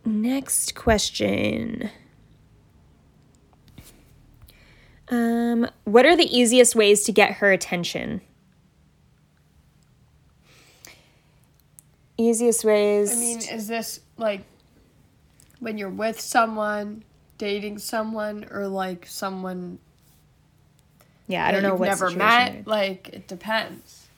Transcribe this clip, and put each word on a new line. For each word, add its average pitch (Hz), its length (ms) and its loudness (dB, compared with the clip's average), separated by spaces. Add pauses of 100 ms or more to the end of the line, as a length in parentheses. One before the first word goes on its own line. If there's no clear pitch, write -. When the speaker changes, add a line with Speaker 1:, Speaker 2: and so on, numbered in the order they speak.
Speaker 1:
Next 233 680 -2
question. - 1120 -2 (3250)
Um, 233 580 0 (160)
what 240 220 8
are 339 100 8
the 311 200 2
easiest 247 400 6
ways 208 280 6
to 220 80 -2
get 196 220 6
her 202 180 2
attention? 180 720 -4 (4000)
Easiest 233 480 2
ways. 208 480 2
Speaker 2:
I - 60 -2
mean, 233 200 -4
is 226 280 -10
this, 226 340 -8 (160)
like, 208 240 -4 (1160)
when 220 180 -8
you're 202 120 -8
with 214 300 -4
someone, 214 840 -2 (340)
dating 208 420 -6
someone, 214 720 -6
or, 202 160 -6
like, 190 400 -6
someone 185 720 -10 (1500)
Speaker 1:
Yeah, 170 180 -2
I 180 60 2
Speaker 2:
that - 20 -
Speaker 1:
don't 196 100 0
know 196 80 2
Speaker 2:
you've 185 80 0
Speaker 1:
what 185 80 2
Speaker 2:
never 190 220 0
Speaker 1:
situation 175 80 -6
Speaker 2:
met? 233 340 4
Speaker 1:
you're - 80 -14
in. 202 60 -16
Speaker 2:
Like, 196 480 -4
it - 140 -18
depends. - 800 -8 (100)